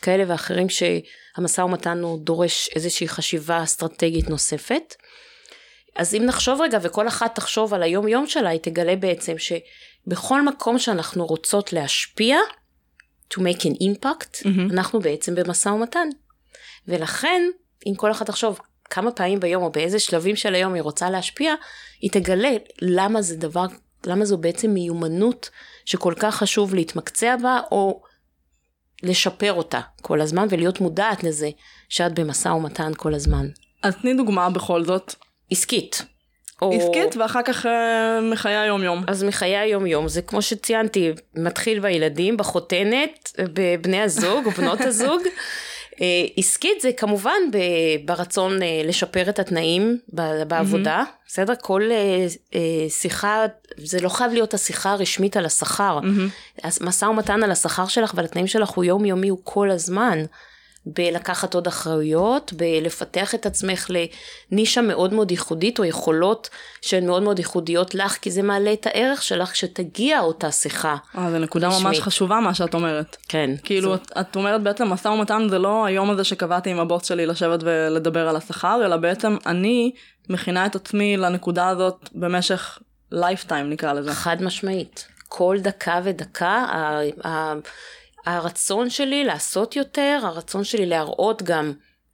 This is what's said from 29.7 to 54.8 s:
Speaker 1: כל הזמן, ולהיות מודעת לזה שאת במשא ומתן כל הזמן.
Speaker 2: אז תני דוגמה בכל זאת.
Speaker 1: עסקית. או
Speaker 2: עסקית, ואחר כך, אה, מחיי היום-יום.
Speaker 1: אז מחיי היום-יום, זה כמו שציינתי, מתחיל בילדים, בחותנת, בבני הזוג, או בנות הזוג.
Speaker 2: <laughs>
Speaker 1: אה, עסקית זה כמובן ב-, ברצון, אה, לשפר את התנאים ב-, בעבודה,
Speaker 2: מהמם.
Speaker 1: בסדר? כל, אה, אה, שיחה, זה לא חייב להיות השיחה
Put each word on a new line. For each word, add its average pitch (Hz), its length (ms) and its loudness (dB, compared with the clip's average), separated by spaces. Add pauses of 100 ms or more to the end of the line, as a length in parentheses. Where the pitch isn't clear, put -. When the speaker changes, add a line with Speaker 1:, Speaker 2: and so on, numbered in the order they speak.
Speaker 1:
כל 156 180 0
הזמן, 165 300 2
ולהיות 175 300 2
מודעת 190 440 0
לזה 151 260 -2 (380)
שאת 170 300 0
במשא 151 300 0
ומתן 160 480 -2
כל 156 180 -2
הזמן. 143 340 0 (340)
Speaker 2:
אז 196 200 2
תני 254 120 2
דוגמה 196 360 2
בכל 180 340 0
זאת. 185 300 -2 (360)
Speaker 1:
עסקית. - 520 -2 (600)
או 190 100 2
Speaker 2:
עסקית, 175 440 2
ואחר 226 280 0
כך, 247 220 -2
אה, 226 540 2
מחיי 220 360 0
היום-יום. 190 520 0
Speaker 1:
אז 196 160 -2
מחיי 196 320 0
היום-יום, 190 520 0
זה 170 140 -4
כמו 208 200 -2
שציינתי, 214 720 0 (220)
מתחיל 175 460 0
בילדים, 175 560 2
בחותנת, 208 1000 0
בבני 180 640 0
הזוג, 208 460 0
או 208 40 0
בנות 180 300 0
הזוג. 262 460 2
Speaker 2:
<laughs> 359 40 -2 (720)
Speaker 1:
אה, 175 260 2 (100)
עסקית 330 440 0
זה 254 120 2
כמובן 220 480 0 (120)
ב-, 165 540 2
ברצון, 185 560 0
אה, 160 220 0
לשפר 180 440 0
את 208 100 -2
התנאים 180 600 2 (160)
ב-, 156 340 -2
בעבודה, 165 480 2
Speaker 2:
מהמם. 240 100 0 (200)
Speaker 1:
בסדר? 196 340 0
כל, 196 300 2
אה, 196 360 2 (280)
אה, 165 340 0
שיחה, 208 580 0 (300)
זה 156 240 -4
לא 180 80 2
חייב 233 240 0
להיות 220 220 2
השיחה 196 380 0